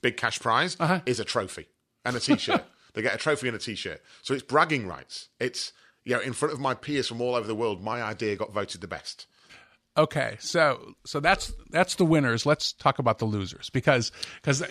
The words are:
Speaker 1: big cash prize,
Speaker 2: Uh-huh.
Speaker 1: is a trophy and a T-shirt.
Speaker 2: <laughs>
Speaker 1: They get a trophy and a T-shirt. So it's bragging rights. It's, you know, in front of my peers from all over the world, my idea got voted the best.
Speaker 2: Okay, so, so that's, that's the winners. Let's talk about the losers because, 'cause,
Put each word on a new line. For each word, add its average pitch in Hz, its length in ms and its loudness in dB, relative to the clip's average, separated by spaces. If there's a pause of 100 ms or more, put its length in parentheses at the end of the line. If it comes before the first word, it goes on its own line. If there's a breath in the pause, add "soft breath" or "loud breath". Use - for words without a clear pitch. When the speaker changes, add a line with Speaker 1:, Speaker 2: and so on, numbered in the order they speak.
Speaker 1:
big 120 160 2
cash 117 220 -2
prize, 135 380 2
Speaker 2:
Uh-huh. 175 280 2
Speaker 1:
is 123 120 0
a 110 60 -4
trophy 95 420 -4 (380)
and 123 100 -2
a 123 60 -4
T-shirt. - 420 2 (160)
Speaker 2:
<laughs> - 140 -20
Speaker 1:
They 113 100 -4
get 107 120 2
a 113 40 -2
trophy 147 300 0
and 113 80 -2
a 101 40 -10
T-shirt. 95 420 -8 (200 soft breath)
So 135 120 -2
it's 131 80 -2
bragging 151 440 2
rights. - 420 -12 (120)
It's, - 320 -4 (320 soft breath)
you 120 100 0
know, 120 60 2
in 123 140 -4
front - 200 0
of 127 60 -8
my 135 140 0
peers 143 340 -2
from 117 140 -6
all 123 120 0
over 113 120 0
the 110 80 -4
world, 107 280 -2
my 113 200 -4
idea 107 340 -2
got 101 160 -6
voted 98 280 -4
the - 80 -12
best. - 380 -12 (720 soft breath)
Speaker 2:
Okay, 139 420 0
so, - 540 0 (120)
so 147 140 -6
that's, 175 320 2 (180)
that's 180 240 2
the 185 100 4
winners. 143 400 4
Let's - 300 2
talk - 240 2
about 117 200 2
the - 60 -4
losers 104 460 -4
because, 127 420 2 (300 loud breath)
'cause, 139 280 0